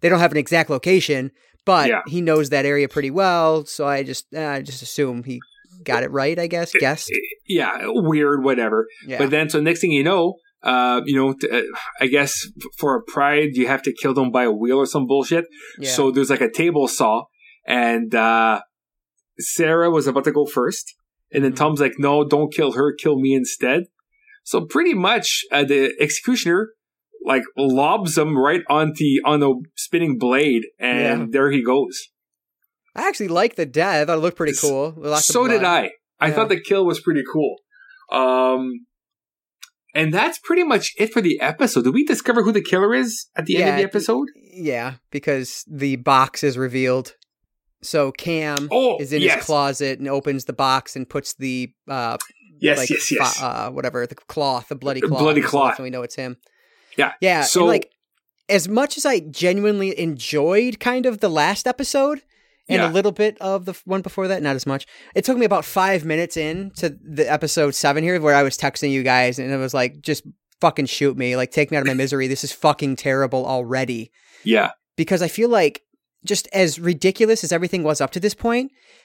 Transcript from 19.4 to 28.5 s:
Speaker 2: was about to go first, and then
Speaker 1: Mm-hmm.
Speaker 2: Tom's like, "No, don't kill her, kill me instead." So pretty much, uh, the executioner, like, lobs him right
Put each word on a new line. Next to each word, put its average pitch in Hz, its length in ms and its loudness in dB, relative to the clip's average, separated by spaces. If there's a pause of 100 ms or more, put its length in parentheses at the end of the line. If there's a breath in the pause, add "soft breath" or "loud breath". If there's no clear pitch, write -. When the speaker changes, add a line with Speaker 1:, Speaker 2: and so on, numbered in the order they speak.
Speaker 2:
was 151 160 2
about 135 180 0
to 151 80 2
go 147 120 2
first, 143 500 -4 (380)
and 139 120 0
then 131 80 2
Speaker 1:
Mm-hmm. 131 120 -6
Speaker 2:
Tom's 151 160 2
like, 139 180 2
"No, 143 300 2
don't 147 240 2
kill 139 200 0
her, 139 200 2
kill 147 260 0
me 135 160 2
instead." 131 500 0 (600 soft breath)
So 165 220 -2
pretty 330 260 2
much, 202 580 0
uh, 143 140 2
the 135 340 2
executioner, 214 720 0 (540)
like, 131 180 0 (140)
lobs 147 640 2
him 151 180 2
right 151 320 2